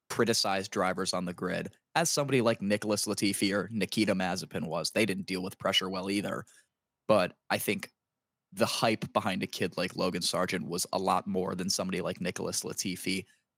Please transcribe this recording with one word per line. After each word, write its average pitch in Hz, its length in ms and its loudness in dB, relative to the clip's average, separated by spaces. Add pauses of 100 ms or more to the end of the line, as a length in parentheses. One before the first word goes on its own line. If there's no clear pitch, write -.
criticized 104 640 2
drivers 92 420 0
on 90 140 -2
the 90 80 -4
grid. 87 400 -4 (200)
As 165 140 2
somebody 135 320 2
like 113 220 4
Nicholas 104 420 2
Latifi 101 480 2
or 95 180 0
Nikita 104 440 2
Mazepin 92 500 -2
was, 80 280 -4
they 107 120 2
didn't 95 220 -2
deal 92 160 -2
with - 160 -8
pressure 95 320 0
well 95 200 -4
either. 101 360 -2 (640)
But 95 280 4 (140)
I 101 80 2
think - 320 -2 (600)
the 101 120 0
hype - 480 0
behind 101 300 0
a 95 40 -2
kid 95 300 -4
like 92 200 -2
Logan 87 260 0
Sargent 90 460 -2
was 87 240 -4
a 98 60 2
lot 92 280 2
more 95 300 -2
than 180 120 -2
somebody 92 320 -2
like 85 200 -4
Nicholas 90 420 -4
Latifi - 640 -4 (320)